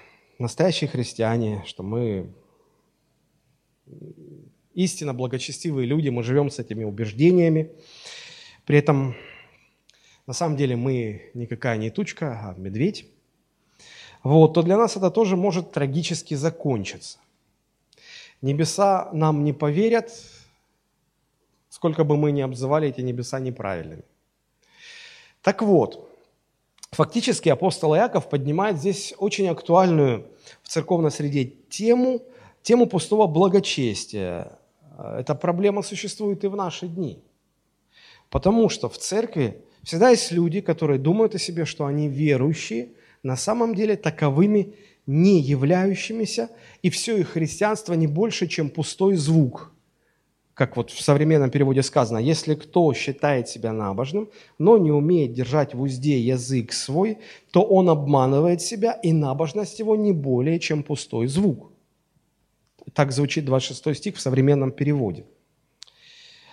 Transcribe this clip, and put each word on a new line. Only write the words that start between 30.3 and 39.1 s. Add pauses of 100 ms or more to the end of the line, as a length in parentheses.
в
церковной
среде (240)
тему, (400)
тему
пустого
благочестия. (580)
Эта
проблема
существует
и
в
наши
дни. (1080)
Потому
что
в
церкви (200)